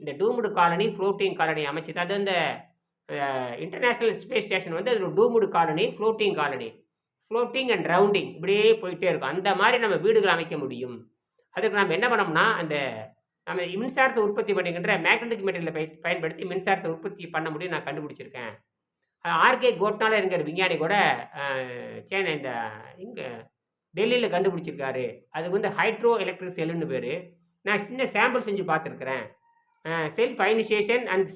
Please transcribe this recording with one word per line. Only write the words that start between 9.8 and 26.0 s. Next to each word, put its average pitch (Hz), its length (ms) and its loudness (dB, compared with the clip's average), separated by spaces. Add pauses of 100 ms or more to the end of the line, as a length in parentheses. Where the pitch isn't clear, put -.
வீடுகள் 202 340 4
அமைக்க 165 280 0
முடியும். 123 520 -8 (400)
அதுக்கு 202 280 0
நம்ம 180 140 4
என்ன 208 160 2
பண்ணோம்னா, 202 440 4
அந்த 143 540 -4 (380)
நம்ம 175 180 -4
மின்சாரத்தை 247 540 0
உற்பத்தி 208 360 0
பண்ணுகின்ற 175 480 0
மேக்னெட்டிக் 220 440 0
மெட்டீரியலை 170 280 -2
பய-, 160 280 -6
பயன்படுத்தி 165 440 -4
மின்சாரத்தை 185 420 0
உற்பத்தி 165 400 -6
பண்ண 160 240 -4
முடியும் 170 220 -6
நான் 151 120 -4
கண்டுபிடிச்சிருக்கேன். 135 680 -10 (720)
அ, 170 40 0
ஆர் 196 280 6
கே 247 120 4
கோட்னால 208 420 2
என்கிற 185 300 2
விஞ்ஞானி 165 340 0
கூட, 156 600 2
அ, 139 180 -4 (540)
சேன-, 190 200 -2
இந்த 127 420 -4 (260)
இங்க 151 540 -12 (460)
டெல்லியில 233 320 2
கண்டுபிடிச்சிருக்காரு. 156 1000 -2
அது 165 200 -4
வந்து 208 180 0
ஹைட்ரோ 220 500 2